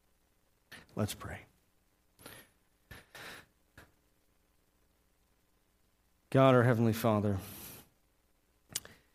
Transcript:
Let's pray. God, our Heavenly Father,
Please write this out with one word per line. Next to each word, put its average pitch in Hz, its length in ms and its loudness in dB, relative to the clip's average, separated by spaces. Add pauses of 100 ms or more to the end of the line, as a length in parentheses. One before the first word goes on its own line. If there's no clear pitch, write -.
(960)
Let's 104 200 -4
pray. - 240 -16 (4000)
God, 135 240 6
our 123 80 6
Heavenly 117 300 2
Father, 104 460 0 (1800)